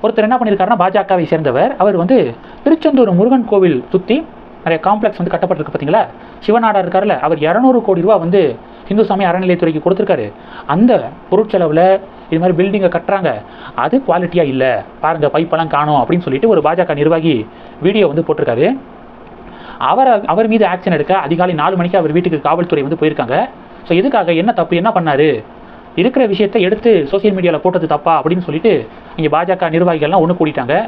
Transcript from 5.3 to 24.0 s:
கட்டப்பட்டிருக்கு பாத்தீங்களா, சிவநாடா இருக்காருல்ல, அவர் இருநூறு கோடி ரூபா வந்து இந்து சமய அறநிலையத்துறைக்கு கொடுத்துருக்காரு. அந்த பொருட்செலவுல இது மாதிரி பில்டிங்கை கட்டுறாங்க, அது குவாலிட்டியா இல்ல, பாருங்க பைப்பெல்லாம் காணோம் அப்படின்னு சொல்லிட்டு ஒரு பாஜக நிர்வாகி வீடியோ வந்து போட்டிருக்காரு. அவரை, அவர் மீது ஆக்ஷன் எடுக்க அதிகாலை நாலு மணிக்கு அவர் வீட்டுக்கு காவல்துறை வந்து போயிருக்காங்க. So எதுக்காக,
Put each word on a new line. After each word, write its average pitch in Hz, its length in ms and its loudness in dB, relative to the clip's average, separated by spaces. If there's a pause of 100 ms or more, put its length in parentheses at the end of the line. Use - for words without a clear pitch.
கட்டப்பட்டிருக்கு 175 400 -4
பாத்தீங்களா, 170 280 0 (420)
சிவநாடா 214 380 2
இருக்காருல்ல, 185 380 0
அவர் 160 260 -2
இருநூறு 240 360 4
கோடி 190 220 0
ரூபா 208 140 4
வந்து 175 240 2 (460)
இந்து 208 180 2
சமய 196 240 0
அறநிலையத்துறைக்கு 175 540 0
கொடுத்துருக்காரு. 175 420 0 (480)
அந்த 226 180 4 (360)
பொருட்செலவுல 180 540 0 (480)
இது 160 120 0
மாதிரி 180 160 0
பில்டிங்கை 190 320 0
கட்டுறாங்க, 180 400 -2 (460)
அது 147 240 -2
குவாலிட்டியா 175 540 0
இல்ல, 131 100 0 (380)
பாருங்க 151 260 -2
பைப்பெல்லாம் 160 480 -2
காணோம் 147 260 2
அப்படின்னு 170 260 -2
சொல்லிட்டு 220 260 0
ஒரு 170 80 2
பாஜக 170 400 0
நிர்வாகி 160 340 2 (460)
வீடியோ 196 260 2
வந்து 160 200 -2
போட்டிருக்காரு. 143 400 0 (1200)
அவரை, 247 220 4 (120)
அவர் 214 220 0
மீது 214 180 2
ஆக்ஷன் 180 320 -2
எடுக்க 147 200 -2
அதிகாலை 170 360 -2
நாலு 160 240 0
மணிக்கு 175 240 0
அவர் 151 140 -2
வீட்டுக்கு 165 260 0
காவல்துறை 160 420 0
வந்து 156 180 -4
போயிருக்காங்க. 143 360 0 (480)
So - 120 -2
எதுக்காக, 196 360 0